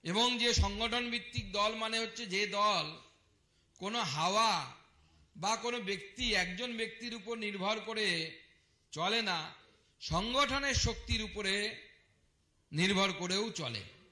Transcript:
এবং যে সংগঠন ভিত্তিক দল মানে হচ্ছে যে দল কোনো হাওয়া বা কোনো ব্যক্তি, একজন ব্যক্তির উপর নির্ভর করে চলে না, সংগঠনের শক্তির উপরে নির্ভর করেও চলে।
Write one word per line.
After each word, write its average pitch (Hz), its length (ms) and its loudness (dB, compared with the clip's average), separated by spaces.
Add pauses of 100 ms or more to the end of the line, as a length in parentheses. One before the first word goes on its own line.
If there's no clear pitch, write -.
এবং 208 220 2 (120)
যে 240 160 4
সংগঠন 220 560 2
ভিত্তিক 233 420 -4
দল 208 180 2 (120)
মানে 220 200 -2
হচ্ছে 226 220 -6 (100)
যে 202 80 2 (160)
দল 202 280 4 (920)
কোনো 214 200 -2 (140)
হাওয়া 196 360 4 (880)
বা 185 200 0
কোনো 240 220 -2 (100)
ব্যক্তি, 202 360 -6 (100)
একজন 185 360 0 (100)
ব্যক্তির 226 400 -6
উপর 220 140 -6 (100)
নির্ভর 202 320 0 (120)
করে 214 200 0 (840)
চলে 196 300 2
না, 185 160 0 (640)
সংগঠনের 254 840 2
শক্তির 226 440 0
উপরে 196 260 0 (1160)
নির্ভর 190 360 4 (120)
করেও 185 240 0 (160)
চলে। 117 220 -4 (300)